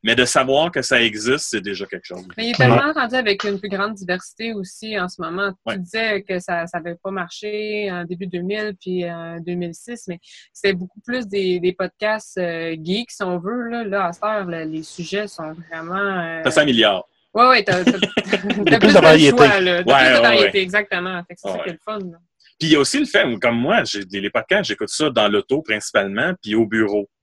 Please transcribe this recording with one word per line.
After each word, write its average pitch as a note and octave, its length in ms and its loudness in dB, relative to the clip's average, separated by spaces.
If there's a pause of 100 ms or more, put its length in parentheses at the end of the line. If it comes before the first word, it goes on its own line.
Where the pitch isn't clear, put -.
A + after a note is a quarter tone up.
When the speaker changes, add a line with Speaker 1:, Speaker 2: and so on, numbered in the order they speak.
Speaker 1:
mais G#2+ 100 2
de B2+ 120 4
savoir C3+ 440 2
que D3 120 -4
ça A#2+ 200 2
existe, A2+ 500 -2
c'est G#2 100 -4
déjà G2 240 -8
quelque F#2+ 200 -14
chose. - 200 -16 (120)
Speaker 2:
Mais A3+ 100 -6
il - 20 -4
est A#3+ 100 -6
Speaker 3:
Ouais. B2+ 80 6
Speaker 2:
tellement - 240 4
rendu B3+ 240 -4
avec G#3+ 300 -2
une G3+ 160 -4
plus G#3 80 -8
grande G3+ 240 -4
diversité G3 600 -8
aussi G#3 460 -10
en F#3 80 -4
ce F#3 140 -12
moment. F#3 320 -6 (120)
Speaker 1:
Ouais. F#3+ 100 -6
Speaker 2:
Tu F#3+ 80 -8
disais G#3+ 440 -4
que F#3 120 -4
ça, F3 280 -6
ça F3 120 -8
avait E3+ 220 -10
pas G3 100 -8
marché G#3 840 -6
en F3 100 -6
début F3 240 -8
deux F3 140 -8
mille G#3 380 -6
puis F3+ 300 -6
en E3+ 300 -12
deux E3+ 140 -8
mille F3 200 -6
six, A#3+ 360 -16
mais F3 100 -10 (320)
c'était G3 220 -2
beaucoup F#3 260 -10
plus A#3+ 280 -8
des, F#3+ 340 -2
des F3+ 100 0
podcasts, G#3 680 -6
euh, E3 440 -6
geeks, G3+ 280 -4
si - 120 -10
on F3+ 160 -4
veut, A#3 300 -8
là. A#3 160 -6
Là, G3 220 -2
à E3+ 40 -4
cette - 140 -10
heure, G#3 220 -4
là, E3 180 -8
les D#3+ 180 -8
sujets G3 460 -8
sont D#3 240 -14 (180)
vraiment, E3 240 -10
euh, F3 480 -4
Speaker 1:
Ça C3+ 80 2
s'améliore. A2 560 4 (260)
Speaker 2:
Ouais, A#3+ 140 6
ouais, B3 160 6
t'as, F#3 220 0
t'as, B3 60 4
Speaker 1:
<laughs> F#3+ 80 -2
Speaker 2:
t'as - 380 -2 (280)
Speaker 3:
Il - 40 2
y - 60 6
a A#3 40 2
Speaker 2:
plus - 0 -
Speaker 3:
plus G3 140 6
de G3 40 10
Speaker 2:
de E3+ 40 10
Speaker 3:
variété. D#3+ 360 8
Speaker 2:
choix, G3 240 6
là. F3+ 220 2
T'as - 100 4
Speaker 1:
Ouais, C#3 100 8
Speaker 2:
plus B2+ 60 6
de B2+ 60 6
Speaker 1:
ouais, A#2+ 60 6
Speaker 2:
variété, - 360 4
Speaker 1:
ouais. F#3+ 60 2
Speaker 2:
exactement. F#3 640 -4
Fait F3 100 -20
que - 60 -20
c'est G3+ 80 -8
Speaker 1:
Ouais, F#3 80 -6
Speaker 2:
ça F3 60 -8
qui F#3+ 60 -8
est - 20 -10
Speaker 1:
ouais. E3 140 -14
Speaker 2:
le G#3+ 80 -8
fun, G#3 60 -8
là. F3 180 -12 (420)
Speaker 1:
Puis D#3+ 100 -2
il - 20 8
y D#3 40 8
a D3 40 4
aussi C#3+ 200 0
le D4 60 0
fait, A#2+ 200 2 (160)
comme A#2 160 2
moi, D#3+ 260 2
j'ai, G2+ 180 -6 (100)
les, G2 100 -6
les G#2 80 -4
podcasts, F3+ 400 0
j'écoute G#2 200 -6
ça D#3 200 -2
dans A2+ 180 2
l'auto G#2 340 0
principalement, G#2+ 680 -2 (100)
puis G#2 140 -4
au A2+ 100 4
bureau. G#2 440 -2 (140)